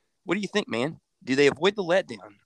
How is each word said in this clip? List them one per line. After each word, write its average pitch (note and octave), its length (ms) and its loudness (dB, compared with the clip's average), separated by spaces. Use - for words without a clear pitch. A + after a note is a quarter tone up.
what F3 100 -2
do G#3 60 -4
you F#3+ 80 -8
think, - 180 -4
man? B2 320 -4
Do C3 120 -2
they C#3+ 120 6
avoid F3 280 2
the G#3 80 -6
letdown? A#2+ 520 -4